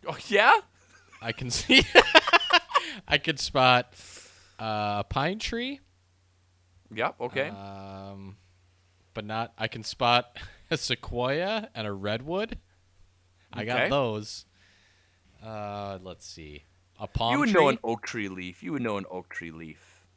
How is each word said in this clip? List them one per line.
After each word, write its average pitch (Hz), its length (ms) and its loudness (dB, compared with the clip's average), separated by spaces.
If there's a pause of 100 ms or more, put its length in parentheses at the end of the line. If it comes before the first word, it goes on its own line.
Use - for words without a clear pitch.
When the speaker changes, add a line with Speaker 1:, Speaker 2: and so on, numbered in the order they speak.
Speaker 1:
Oh, 151 100 -8 (100)
yeah? 220 320 6 (640)
Speaker 2:
I 117 80 -6
can 123 200 -6
<laughs> - 0 -
see. - 340 6 (1200)
I 151 120 0
could 151 200 -2
spot, 127 560 4 (640)
uh, 107 420 -2
a 101 80 -2
pine 165 300 -2
tree. 247 400 -6 (1120)
Speaker 1:
Yep, 110 280 -4
okay. 131 300 -4
Speaker 2:
Um, 98 880 -14 (760)
but 107 100 -8
not, 110 320 -6
I 113 120 -4
can 110 160 -10
spot 120 520 0 (180)
<laughs> - 180 -16
a 160 40 0
sequoia 147 960 -4
and 110 140 -8
a 104 60 -4
redwood. 123 680 -6 (920)
I 107 140 -8
got 123 160 -2
Speaker 1:
Okay. 151 80 2
Speaker 2:
those. 113 560 -2 (960)
Uh, 101 600 -8
let's 92 240 -16
see. 76 380 -16 (360)
A 104 60 -8
palm 113 260 0
Speaker 1:
You 285 80 4
would 277 80 2
Speaker 2:
tree? 185 140 6
Speaker 1:
know 143 80 8
an 123 120 0
oak 113 220 -4
tree 107 240 -6
leaf. 90 340 -10
You 180 100 -8
would 135 100 -4
know 107 160 -2
an 98 120 -10
oak 90 200 -12
tree 85 200 -12
leaf. 80 540 -18 (120)